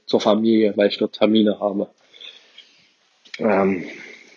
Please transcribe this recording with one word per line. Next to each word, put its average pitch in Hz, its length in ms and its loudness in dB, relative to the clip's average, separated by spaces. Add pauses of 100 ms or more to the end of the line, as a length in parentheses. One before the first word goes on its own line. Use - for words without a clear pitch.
zur 113 160 0
Familie, 110 560 2
weil 101 120 2
ich - 80 -4
dort - 160 -4
Termine 107 460 2
habe. 101 300 -4 (1500)
Ähm, 98 460 0 (520)